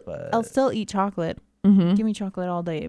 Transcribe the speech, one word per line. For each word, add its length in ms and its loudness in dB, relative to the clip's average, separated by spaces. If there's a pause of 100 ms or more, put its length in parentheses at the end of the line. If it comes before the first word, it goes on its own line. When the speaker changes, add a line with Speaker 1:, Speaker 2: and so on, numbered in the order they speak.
Speaker 1:
but 280 -10
Speaker 2:
I'll 100 0
still 280 0
eat 160 -4
chocolate. 500 -2 (280)
Speaker 3:
Mm-hmm. 300 6
Speaker 2:
Give 100 0
me 80 -2
chocolate 340 -6
all 160 -4
day. 260 -6